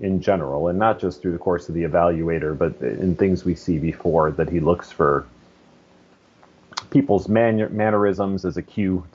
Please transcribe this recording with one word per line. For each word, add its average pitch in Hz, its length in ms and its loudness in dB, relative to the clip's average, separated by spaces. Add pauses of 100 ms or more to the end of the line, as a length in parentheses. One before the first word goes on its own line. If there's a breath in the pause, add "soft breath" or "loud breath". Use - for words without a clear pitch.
in 95 200 0
general, 78 460 0
and 90 100 -2
not 107 220 2
just 90 240 -6
through 92 80 -4
the 82 80 -2
course 87 300 -2
of 80 80 -6
the 85 80 -2
evaluator, 82 720 0
but 80 240 -2
in 65 320 -2
things 92 300 0
we 90 100 0
see 82 240 -4
before, 80 540 0
that 78 160 -2
he 82 100 -2
looks 82 320 0
for 71 340 2 (1700)
people's 101 380 2
man-, 110 460 2
mannerisms 101 680 0
as 85 120 -4
a 85 60 -6
cue 92 520 -2